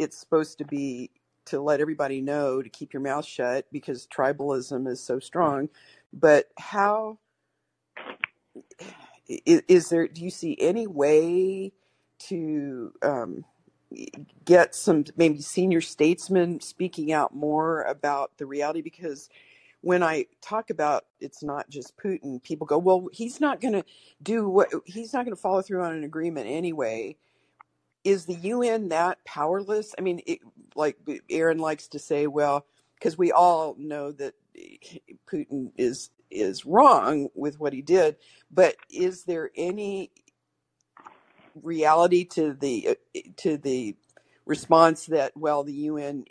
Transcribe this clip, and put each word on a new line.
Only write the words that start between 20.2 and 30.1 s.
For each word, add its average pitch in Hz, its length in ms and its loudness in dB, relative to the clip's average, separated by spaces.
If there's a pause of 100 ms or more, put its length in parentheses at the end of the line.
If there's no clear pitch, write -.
talk 220 300 -6
about 147 340 0 (160)
it's - 240 -14
not 143 240 -8
just 139 280 -16
Putin, 143 460 -8
people 156 240 -8
go, 147 100 0
"Well, 180 360 2
he's 233 280 -8
not 285 200 0
gonna 214 240 -2 (360)
do 208 280 -2
what, 190 200 4 (160)
he's 220 280 -14
not 247 120 -4
gonna 220 120 -10
follow 190 260 -2
through 190 200 -6
on 165 120 -4
an 156 80 -8
agreement 156 460 -6
anyway." 131 680 -6 (840)
Is 190 220 2
the 175 100 -6
U 208 280 -4
N 226 260 0
that 170 360 0
powerless? 196 720 -4
I - 40 -8
mean, 180 260 -4